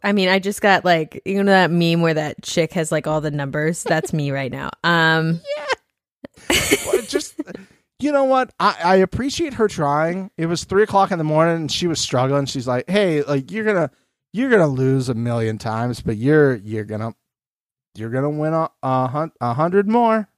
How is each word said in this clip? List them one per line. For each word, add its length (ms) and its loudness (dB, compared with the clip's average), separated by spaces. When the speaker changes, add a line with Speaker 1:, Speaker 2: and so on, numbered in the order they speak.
Speaker 1:
I 100 0
mean, 160 2
I 100 4
just 220 -6
got, 240 4
like, 400 0
you 180 0
know 80 4
that 200 6
meme 300 2
where 120 2
that 300 -4
chick 300 -2
has, 180 -4
like, 160 -2
all 140 -2
the 100 -4
numbers? 520 -4
That's 300 -2
me 180 -2
right 200 -4
now. 200 -8
Um, 640 2
Speaker 2:
<laughs> 120 -6
Yeah. 80 -10
Well, 180 0
just, 360 -8
you 120 -2
know 140 2
what? 340 0
I, 240 2
I 140 4
appreciate 580 -2
her 120 2
trying. 720 -2
It 80 -4
was 180 -4
three 200 2
o'clock 280 2
in 60 -2
the 60 -2
morning 320 2
and 160 -4
she 160 -2
was 120 -2
struggling. 460 0
She's 220 -6
like, 220 -2
"Hey, 340 2
like, 280 -2
you're 140 -6
gonna, 240 0
you're 200 -2
gonna 160 6
lose 420 0
a 60 -2
million 420 -2
times, 440 -4
but 160 -4
you're, 400 4
you're 260 -8
gonna, 320 -8
you're 160 -10
gonna 180 0
win 240 -2
a, 160 0
a 240 0
hun-, 240 -6
a 120 -2
hundred 340 2
more." 500 2